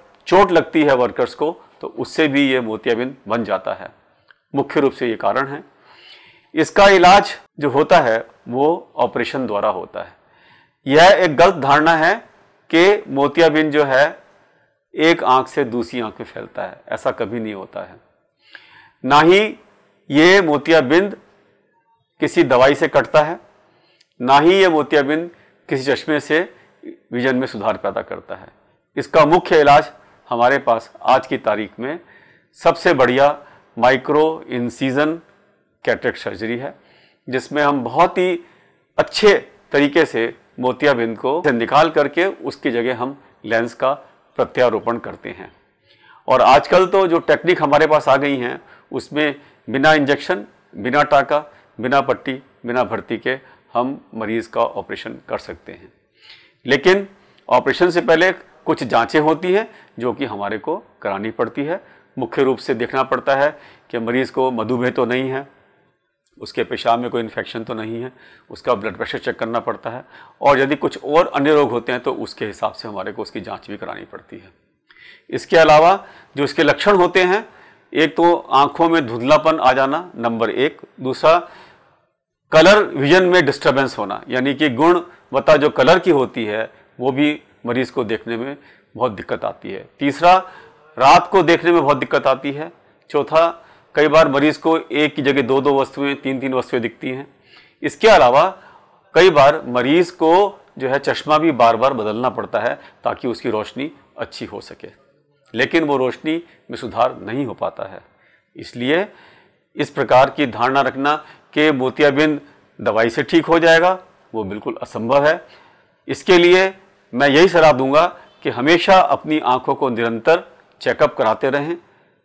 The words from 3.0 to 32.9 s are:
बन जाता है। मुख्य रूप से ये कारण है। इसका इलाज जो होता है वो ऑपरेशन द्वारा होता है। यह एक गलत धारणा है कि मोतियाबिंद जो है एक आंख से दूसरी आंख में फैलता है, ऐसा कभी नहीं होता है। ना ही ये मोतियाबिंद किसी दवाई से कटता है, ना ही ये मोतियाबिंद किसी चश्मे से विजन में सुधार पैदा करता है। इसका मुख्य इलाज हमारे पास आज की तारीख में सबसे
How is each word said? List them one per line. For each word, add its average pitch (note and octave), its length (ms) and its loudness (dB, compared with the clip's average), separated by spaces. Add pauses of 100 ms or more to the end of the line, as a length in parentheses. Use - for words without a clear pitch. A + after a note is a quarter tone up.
बन A2+ 160 -4
जाता G2 300 -6
है। F#2+ 140 -14 (640)
मुख्य C#3 260 -4
रूप C#3 140 0
से B2+ 140 -6
ये A2 80 -4
कारण A#2 320 -4
है। C#3+ 160 -14 (920)
इसका F3+ 340 2
इलाज F#3+ 440 6 (260)
जो C#3+ 100 -2
होता D3+ 300 4
है A#2 180 0 (300)
वो D3 480 -2
ऑपरेशन C#3 520 -4
द्वारा G2+ 220 -2
होता F2+ 340 -10
है। - 120 -20 (720)
यह E3+ 340 6
एक E3+ 180 0
गलत F3+ 180 6
धारणा D3+ 400 2
है E3 200 2 (540)
कि F#3 400 4
मोतियाबिंद D3+ 600 0
जो D3 120 2
है C#3+ 340 0 (760)
एक E3 320 0
आंख B2+ 220 2
से D3 180 -4
दूसरी A#2+ 340 -6
आंख A2 200 -10
में - 80 -12
फैलता - 360 -14
है, - 260 -14
ऐसा A#2 220 -4
कभी A#2 280 -8
नहीं A2 140 -10
होता F#2+ 280 -14
है। F2+ 140 -18 (1080)
ना C#3+ 180 4
ही F3+ 200 6 (680)
ये F3 320 6
मोतियाबिंद D#3 760 0 (1040)
किसी D#3+ 220 0
दवाई C3 320 4
से D#3 120 -2
कटता D3+ 340 2
है, D#3 180 -4 (800)
ना C3+ 200 4
ही E3 140 4
ये F#3+ 160 4
मोतियाबिंद D3+ 600 -2 (400)
किसी C3+ 240 -2
चश्मे D3+ 260 -4
से D#3 300 -2 (640)
विजन B2+ 220 -2
में C3 120 -2
सुधार G#2+ 300 -6
पैदा G2+ 240 -6
करता F#2 340 -14
है। F#2+ 120 -20 (500)
इसका D#3+ 280 2
मुख्य E3 360 2
इलाज C#3+ 280 6 (400)
हमारे B2 280 2
पास A#2 320 -2 (140)
आज C3 240 2
की C#3 100 -6
तारीख G#2+ 420 -6
में C#3+ 200 -10 (580)
सबसे E3+ 360 0